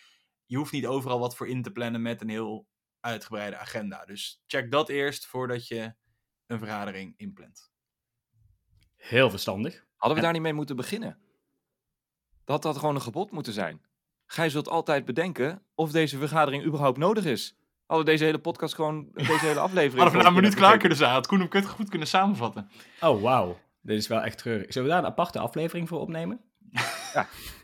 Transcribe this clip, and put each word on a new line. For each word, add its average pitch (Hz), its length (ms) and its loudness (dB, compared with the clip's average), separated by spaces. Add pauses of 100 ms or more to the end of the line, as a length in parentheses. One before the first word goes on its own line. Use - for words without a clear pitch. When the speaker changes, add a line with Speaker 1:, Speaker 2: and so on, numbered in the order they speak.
(460)
Speaker 1:
Je 123 120 -6
hoeft 151 140 -4
niet 127 160 -4
overal 127 320 -2
wat 123 160 -4
voor - 120 -10
in 127 140 -4
te 117 100 -8
plannen 117 300 -6
met 117 200 -6
een 110 80 -8
heel 110 380 -8 (320)
uitgebreide 107 580 -8
agenda. 104 480 -12
Dus - 420 -14
check 123 240 -6
dat 151 180 0
eerst 143 360 -4
voordat 123 420 -6
je 113 260 -8 (520)
een 117 120 -8
vergadering 101 600 -8
inplant. - 540 -18 (1200)
Speaker 2:
Heel 123 340 2
verstandig. 101 440 -4 (220)
Speaker 3:
Hadden 110 140 0
we 151 60 2
Speaker 2:
En 160 60 0
Speaker 3:
daar 165 120 2
niet 165 80 -4
mee 160 120 -2
moeten 143 220 -6
beginnen? - 440 -8 (1300)
Dat 147 180 -4
had 151 140 -2
gewoon 147 180 -2
een 135 60 -4
gebod 151 300 -8
moeten 110 220 -10
zijn. 82 280 -6 (440)
Gij 165 240 0
zult 143 200 -4
altijd 156 360 0
bedenken 165 600 -4 (100)
of 156 160 -2
deze 151 260 2
vergadering 143 480 0
überhaupt 143 320 0
nodig 196 280 2
is. 123 320 -4 (280)
Hadden 160 200 2
we 156 60 6
deze 156 140 4
hele 156 140 2
podcast 165 360 -6
gewoon, 151 360 -4
Speaker 1:
<laughs> - 20 -20
Speaker 3:
deze 151 320 0
hele 151 140 2
aflevering 151 420 2
Speaker 1:
Hadden 165 100 8
we 170 60 2
na 175 60 8
Speaker 3:
gewoon - 20 12
Speaker 1:
een 180 80 10
minuut - 0 -
Speaker 3:
kunnen 196 220 6
Speaker 1:
klaar 196 160 10
Speaker 3:
vergeten. 220 80 8
Speaker 1:
kunnen 165 180 4
zijn. 135 140 6
Had 127 160 2
Koen 196 120 4
hem 180 100 0
kut-, 196 160 2
goed 202 240 -8
kunnen - 180 -4
samenvatten. 120 600 0 (320)
Speaker 2:
Oh, 135 200 4
wauw. 104 380 2 (220)
Dit 107 160 -2
is 107 100 -2
wel 113 140 0
echt 110 160 -4
treurig. 110 360 -4
Zullen 127 140 -2
we 156 60 2
daar 180 100 4
een - 60 -2
aparte 170 300 -2
aflevering 165 480 -4
voor 165 120 -6
opnemen? 170 420 -6 (720)
Speaker 3:
Ja, - 140 0 (360)